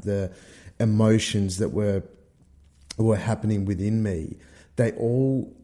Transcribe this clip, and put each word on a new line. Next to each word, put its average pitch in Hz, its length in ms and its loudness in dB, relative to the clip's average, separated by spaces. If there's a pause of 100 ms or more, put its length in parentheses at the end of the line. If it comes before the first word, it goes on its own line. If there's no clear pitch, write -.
the 98 320 -4 (440)
emotions 107 800 2
that 107 100 0
were, 98 340 -2 (960)
were 110 180 4
happening 107 480 0
within 101 400 0
me, 90 340 -4 (380)
they 117 180 2
all 131 720 0